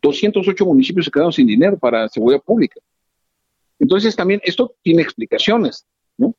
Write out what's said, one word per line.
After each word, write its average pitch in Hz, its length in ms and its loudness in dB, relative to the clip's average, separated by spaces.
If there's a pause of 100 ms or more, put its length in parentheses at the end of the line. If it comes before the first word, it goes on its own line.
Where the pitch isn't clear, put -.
Doscientos 190 460 0
ocho 190 180 0
municipios 160 400 2
se 143 60 -8
quedaron 160 220 0
sin 131 140 4
dinero 143 300 2
para 113 300 -2
seguridad 120 340 0
pública. 208 380 -2 (1000)
Entonces, 208 360 0
también 196 280 -2
esto 185 380 -4
tiene 165 220 2
explicaciones, - 800 -4 (320)
¿no? 175 220 0